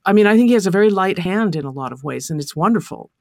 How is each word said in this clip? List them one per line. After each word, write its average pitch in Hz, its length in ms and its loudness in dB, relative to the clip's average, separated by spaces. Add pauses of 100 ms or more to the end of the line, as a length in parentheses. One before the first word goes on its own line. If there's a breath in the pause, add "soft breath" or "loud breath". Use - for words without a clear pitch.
I 196 60 2
mean, 208 140 6
I 214 100 6
think 240 120 4
he 240 60 4
has 208 120 0
a 190 40 0
very 202 180 4
light 190 300 0
hand 185 380 -2
in 151 80 -6
a 139 60 -10
lot 131 220 -10
of 131 120 -14
ways, 131 260 -8
and 156 100 -6
it's - 160 -12
wonderful. 190 540 -2 (100)